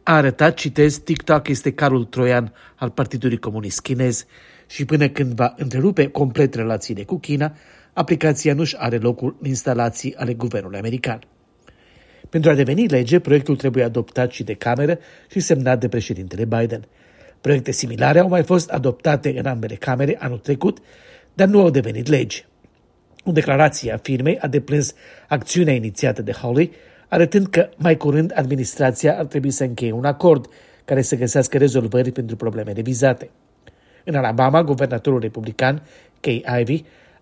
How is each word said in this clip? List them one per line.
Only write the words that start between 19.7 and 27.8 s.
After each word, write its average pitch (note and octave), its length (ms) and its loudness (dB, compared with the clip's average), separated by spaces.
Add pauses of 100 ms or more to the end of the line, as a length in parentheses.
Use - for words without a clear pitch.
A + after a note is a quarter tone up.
camere C#3 440 -2
anul B2 180 -6
trecut, C#3+ 400 -2 (560)
dar F#3+ 140 4
nu G3+ 120 6
au F3+ 100 8
devenit A2+ 380 -2
legi. B2 380 0 (800)
O F#3 80 0
declarație C#3+ 600 2
a A2 40 -4
firmei C3+ 400 -2
a - 100 -6
deplâns C#3+ 460 -2 (340)
acțiunea D3+ 460 0
inițiată A2+ 480 -2
de G#2+ 100 -6
Hawley, B2 400 0 (360)
arătând F#3 400 4
că, E3+ 300 2
mai D#3+ 200 4